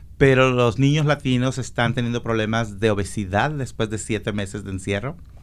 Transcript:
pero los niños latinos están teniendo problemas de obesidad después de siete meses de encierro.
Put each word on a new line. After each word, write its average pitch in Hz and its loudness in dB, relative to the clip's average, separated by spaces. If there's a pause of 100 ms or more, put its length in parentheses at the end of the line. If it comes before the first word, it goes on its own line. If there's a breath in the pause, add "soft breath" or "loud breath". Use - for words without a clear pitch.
(180)
pero 131 6
los 123 2
niños 147 4
latinos 131 0
están 117 -2
teniendo 120 -2
problemas 110 -2
de 110 4
obesidad 101 0
después 123 -4
de 107 -6
siete 104 -4
meses 101 -6
de 98 -8
encierro. 101 -4 (300 loud breath)